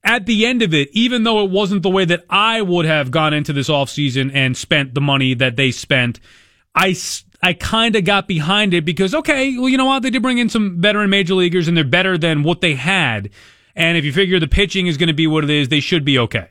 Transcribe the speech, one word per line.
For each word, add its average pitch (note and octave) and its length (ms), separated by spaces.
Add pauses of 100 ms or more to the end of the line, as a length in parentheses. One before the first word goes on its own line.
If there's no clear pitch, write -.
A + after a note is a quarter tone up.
at G#3+ 220
the G#3+ 180
end A#3+ 180
of E3 120
it, D3 180
even A#3+ 300
though A3 220
it G3 80
wasn't G3 320
the G3 40
way F#3+ 160
that E3+ 240
I A3 320
would F3 260
have D3 260
gone D#3 200
into D3+ 200
this C#3 160
offseason C3+ 680
and C3 220
spent C#3 380
the C#3+ 60
money C3+ 340
that B2 200
they C3+ 160
spent, A#2+ 480 (560)
I F#3+ 160
s-, - 320 (180)
I F3+ 120
kinda A3 500
got G3 240
behind F#3 480
it E3 100
because, F#3 300
okay, C#4 420
well, B3+ 120
you C4 80
know C4+ 80
what? C4+ 180
They C4 80
did A#3+ 100
bring B3 180
in A#3 100
some G3 320
veteran G#3 280
major G3 260
leaguers, F3 340
and E3+ 80
they're D#3 80
better F3+ 340
than D#3 240
what E3 180
they D#3+ 140
had. B2+ 560 (460)
And E3+ 200
if D3+ 80
you D3 80
figure F#3 280
the D#3 80
pitching F#3+ 400
is D#3 80
gonna E3 180
be D#3+ 140
what D3+ 160
it C#3+ 60
is, D3 180
they D3+ 100
should D3 260
be C3+ 140
okay. A2 320